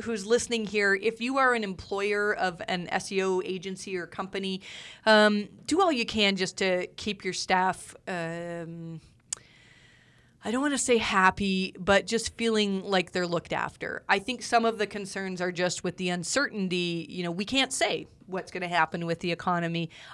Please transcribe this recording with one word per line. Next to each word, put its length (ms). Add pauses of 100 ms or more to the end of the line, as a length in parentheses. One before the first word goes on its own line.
who's 200
listening 400
here, 300
if 260
you 180
are 160
an 80
employer 720
of 340
an 220
S 220
E 100
O 220
agency 520
or 100
company, 560 (420)
um, 440 (180)
do 160
all 100
you 140
can 300
just 220
to 280 (100)
keep 260
your 120
staff, 600 (140)
um, 920 (1400)
I 80
don't 120
wanna 160
say 180
happy, 840
but 280
just 320
feeling 440
like 300
they're 140
looked 260
after. 560
I 100
think 240
some 220
of 140
the 80
concerns 560
are 100
just 320
with 140
the 100
uncertainty, 1000
you 140
know, 60
we 140
can't 300
say 320 (200)
what's 240
gonna 180
happen 360
with 160
the 120
economy. 580 (240)